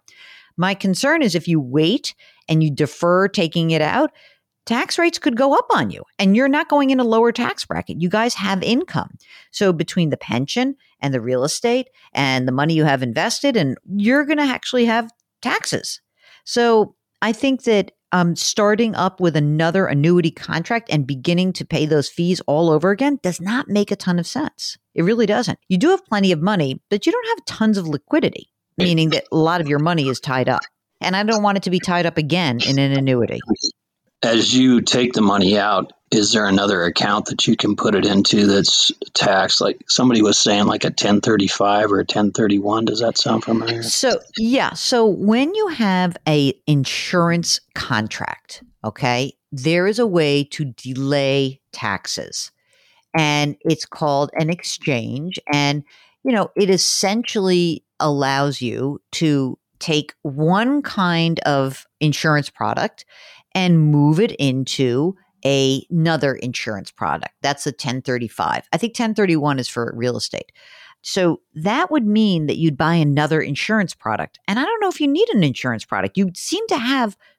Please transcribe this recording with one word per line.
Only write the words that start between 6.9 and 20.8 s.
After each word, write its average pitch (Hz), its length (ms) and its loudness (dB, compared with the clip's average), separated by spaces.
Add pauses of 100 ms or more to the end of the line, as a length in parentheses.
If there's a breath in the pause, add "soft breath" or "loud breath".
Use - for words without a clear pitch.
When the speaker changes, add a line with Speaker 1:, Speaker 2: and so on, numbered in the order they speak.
Speaker 1:
in 262 80 2
a 247 40 2
lower 226 280 4
tax 240 340 -4
bracket. - 340 -8
You 175 80 0
guys 220 280 -2
have 190 260 -4
income. - 560 -4 (320 loud breath)
So 190 240 2
between 165 380 0
the 131 60 -4
pension 240 580 -4 (260)
and 135 140 -2
the 123 40 0
real 123 240 -2
estate 233 440 -2 (260 soft breath)
and 131 340 0
the 127 40 0
money 147 240 0
you 151 80 4
have 139 180 2
invested, 190 560 -2
and 139 180 0 (200)
you're 247 280 2
gonna 294 200 0
actually 247 420 0
have 226 240 0 (320)
taxes. - 580 -6 (440 soft breath)
So 233 500 2 (300)
I 220 80 0
think 262 320 -2
that, 208 260 2 (220)
um, 175 240 2
starting 214 580 0
up 185 260 -2
with 170 160 2
another 160 520 2
annuity 165 420 4
contract 220 640 -6